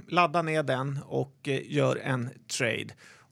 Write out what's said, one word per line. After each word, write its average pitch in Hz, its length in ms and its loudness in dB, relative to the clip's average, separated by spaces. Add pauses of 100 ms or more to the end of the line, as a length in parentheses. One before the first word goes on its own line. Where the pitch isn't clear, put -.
Ladda 170 340 2
ner 156 200 2
den 135 440 0
och, - 420 -4
eh, 135 240 -2
gör 135 240 4
en 127 340 -2 (280)
trade 113 360 0 (380)